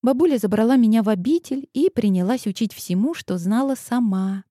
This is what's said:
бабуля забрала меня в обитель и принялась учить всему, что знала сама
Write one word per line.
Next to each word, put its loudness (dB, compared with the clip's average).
бабуля 2
забрала 2
меня 4
в 0
обитель -2
и 2
принялась 0
учить -4
всему, -2
что -6
знала 0
сама -2